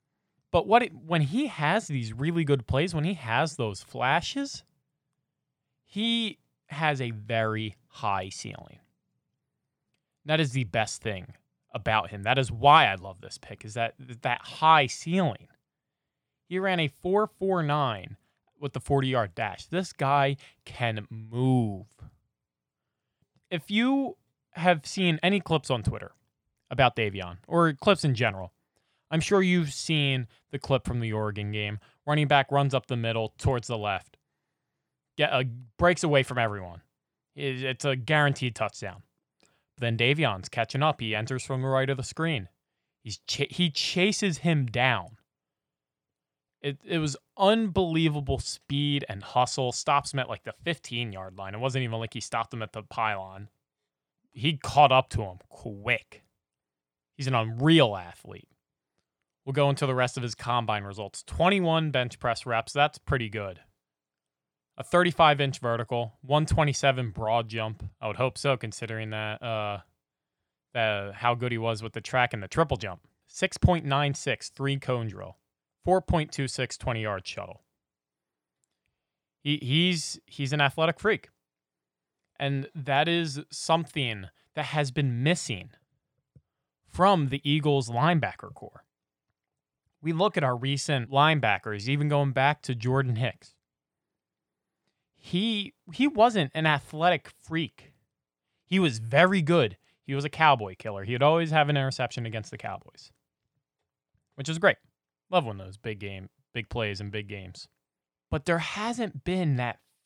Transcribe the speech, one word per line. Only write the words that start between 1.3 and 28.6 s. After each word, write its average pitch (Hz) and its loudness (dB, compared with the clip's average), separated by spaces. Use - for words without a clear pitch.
has 165 0
these 117 -4
really 160 -2
good 139 2
plays, 165 0
when 151 -2
he 185 -2
has 139 0
those 107 -4
flashes, 156 -2
he 226 -2
has 147 -2
a 120 -4
very 110 -2
high 98 -4
ceiling. - -14
That 156 2
is 143 0
the 131 0
best 110 -2
thing 95 -6
about 110 0
him. 101 -8
That 123 2
is 123 0
why 143 8
I 98 0
love 95 -12
this - -18
pick, - -18
is 107 -14
that, 117 0
that 123 -2
high 156 6
ceiling. 165 -2
He 185 -4
ran 185 0
a 160 2
four 202 2
four 190 -2
nine 127 -2
with 143 -6
the 127 -6
forty-yard 127 0
dash. 104 -6
This 180 -4
guy 139 2
can 110 -4
move. 110 0
If 180 -6
you 254 0
have 170 2
seen 175 0
any 190 2
clips - -2
on 120 -2
Twitter - -6
about 127 4
Davion, 95 -4
or 165 4
clips - 2
in 135 2
general, 98 -2